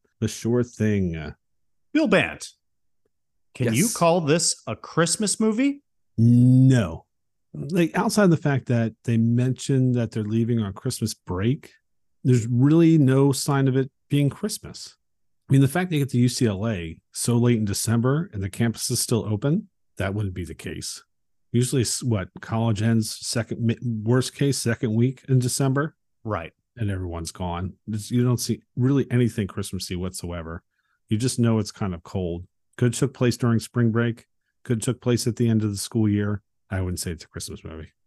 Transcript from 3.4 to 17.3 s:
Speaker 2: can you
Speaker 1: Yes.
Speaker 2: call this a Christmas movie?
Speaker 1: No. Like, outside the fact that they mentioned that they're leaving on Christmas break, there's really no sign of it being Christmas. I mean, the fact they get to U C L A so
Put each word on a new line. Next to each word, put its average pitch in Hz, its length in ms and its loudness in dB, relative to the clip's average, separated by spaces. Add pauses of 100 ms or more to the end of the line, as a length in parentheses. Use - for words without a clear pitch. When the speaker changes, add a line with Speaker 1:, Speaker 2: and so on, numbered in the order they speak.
Speaker 2:
can 117 200 -2
you 127 100 2
Speaker 1:
Yes. 240 100 -2
Speaker 2:
call 170 280 2
this 160 440 0
a 110 100 -6
Christmas 175 640 -2
movie? 254 420 0 (340)
Speaker 1:
No. 123 880 6 (480)
Like, 156 460 0
outside 208 320 4
the 160 60 6
fact 139 300 -2
that 117 280 0 (100)
they 117 140 0
mentioned 127 800 2
that 117 160 -2
they're 113 100 -4
leaving 113 380 0
on 98 120 -4
Christmas 113 400 -4
break, 104 600 -4 (500)
there's 123 240 2
really 151 500 6
no 139 360 4
sign 139 340 0
of 131 100 2
it 135 140 0 (180)
being 143 220 2
Christmas. - 640 -10 (520)
I - 40 0
mean, 139 100 6
the 139 40 6
fact 180 240 -2
they 156 80 -2
get 135 120 -2
to 123 80 0
U 123 100 4
C 123 180 0
L 104 220 -2
A 85 320 -8 (120)
so - 240 -2